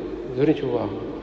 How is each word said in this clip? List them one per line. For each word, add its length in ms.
зверніть 300
увагу, 340